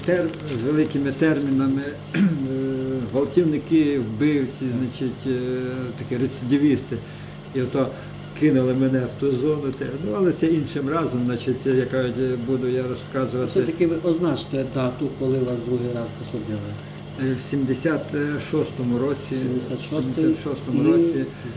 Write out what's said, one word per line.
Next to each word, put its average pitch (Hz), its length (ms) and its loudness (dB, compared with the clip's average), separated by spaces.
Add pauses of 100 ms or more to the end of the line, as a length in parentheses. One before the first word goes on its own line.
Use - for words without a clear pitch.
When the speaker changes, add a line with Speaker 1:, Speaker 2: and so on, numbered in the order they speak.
Speaker 1:
тер-, 175 200 2 (340)
з 117 60 -2
великими 147 520 2
термінами, 139 640 2 (160)
<clears throat> - 160 -10
е, - 40 2 (920)
гвалтівники, 147 880 4
вбивці, 131 640 0 (140)
значить, 127 480 -4
е, 127 120 0 (600)
такі 120 240 -2
рецидивісти. 131 760 2 (580)
І 131 80 0
ото 131 240 0 (540)
кинули 131 340 4
мене 131 260 4
в 123 200 -4
ту 139 160 2
зону. 147 260 0 (160)
Те-, - 80 -4 (200)
ну, 208 100 0
але 185 160 4
це 165 140 0
іншим 151 420 0
разом, 143 360 0
значить, 123 400 0
це, 135 60 2
я 127 160 4
кажу, 131 220 0 (380)
буду 127 220 0
я 127 140 2
розказувати. 127 680 -2
Speaker 2:
Все-таки 170 360 2
ви 165 180 2
означте 160 600 0 (100)
дату, 131 340 0 (100)
коли 135 200 2
вас 123 180 0 (120)
другий 123 260 0
раз 117 120 -4 (120)
посадили. 104 520 -6 (520)
Speaker 1:
Е, 131 120 2
в 120 60 -4 (100)
сімдесят 139 500 0 (500)
шостому 127 480 0
році. 139 200 0 (240)
Speaker 2:
Сімдесят 127 380 -2 (100)
шостий. 131 240 -2
Speaker 1:
сімдесят 160 300 2
шостому 139 380 0
Speaker 2:
І 151 100 6
Speaker 1:
році. 170 320 4 (320)